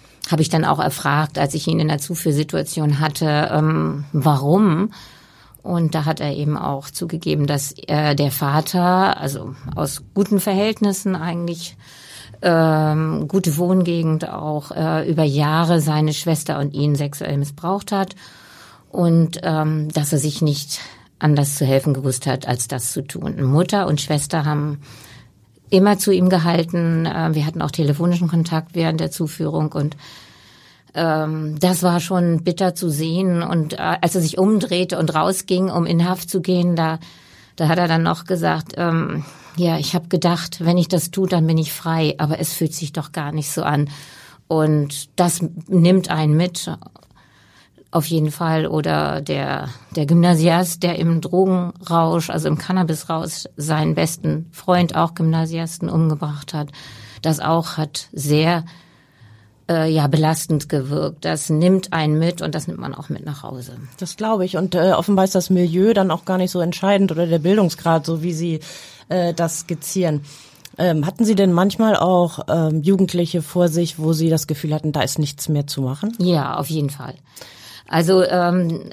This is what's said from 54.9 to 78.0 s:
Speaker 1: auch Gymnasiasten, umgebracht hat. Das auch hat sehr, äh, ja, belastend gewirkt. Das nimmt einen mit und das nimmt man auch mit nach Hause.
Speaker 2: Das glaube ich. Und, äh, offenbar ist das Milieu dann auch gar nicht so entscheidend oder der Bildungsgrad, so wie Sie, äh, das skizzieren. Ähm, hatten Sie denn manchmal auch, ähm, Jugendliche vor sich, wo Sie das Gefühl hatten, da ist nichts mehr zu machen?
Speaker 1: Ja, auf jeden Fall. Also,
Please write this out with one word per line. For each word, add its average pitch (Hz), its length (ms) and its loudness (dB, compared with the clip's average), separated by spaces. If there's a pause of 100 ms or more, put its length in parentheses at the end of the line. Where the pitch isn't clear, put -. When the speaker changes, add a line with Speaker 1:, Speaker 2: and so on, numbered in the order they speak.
Speaker 1:
auch 165 180 0
Gymnasiasten, 165 720 -2
umgebracht 151 640 -2
hat. 147 160 -4 (520)
Das 156 180 0
auch 165 380 -2
hat - 340 -6
sehr, 156 540 0 (1040)
äh, 160 200 2
ja, 156 180 2
belastend 156 600 2
gewirkt. 151 560 -4
Das 160 260 -4
nimmt 180 440 2
einen 156 260 2
mit 165 220 0
und 156 120 -4
das 160 140 -6
nimmt 160 120 -10
man 135 140 -8
auch - 140 -12
mit - 180 -8
nach 143 180 -10
Hause. 123 340 -14 (200)
Speaker 2:
Das - 200 -10
glaube 214 260 0
ich. 180 140 -4
Und, 175 180 -2
äh, 180 160 4
offenbar 190 320 4
ist 190 120 0
das 180 140 0
Milieu 180 440 4
dann 190 180 2
auch 170 140 -4
gar 185 120 -2
nicht 180 140 0
so 180 80 -2
entscheidend 190 540 2
oder 165 140 0
der 165 120 2
Bildungsgrad, 165 640 2
so 165 160 -4
wie 175 120 -4
Sie, 160 260 -4 (480)
äh, 175 260 0
das 165 280 -2
skizzieren. 156 640 -2 (540)
Ähm, 160 280 2
hatten 208 180 0
Sie 214 120 4
denn 190 180 4
manchmal 196 420 2
auch, 175 440 2 (100)
ähm, 160 320 2
Jugendliche 175 600 2
vor 175 280 2
sich, 165 300 -2
wo 156 120 2
Sie 160 180 2
das 160 180 0
Gefühl 151 260 -4
hatten, 156 180 -2
da 147 100 0
ist - 160 -2
nichts 147 300 -4
mehr 147 180 0
zu 143 160 -6
machen? 143 380 -4
Speaker 1:
Ja, 156 380 0
auf - 120 -4
jeden 151 200 -2
Fall. - 240 -14 (760)
Also, 180 360 4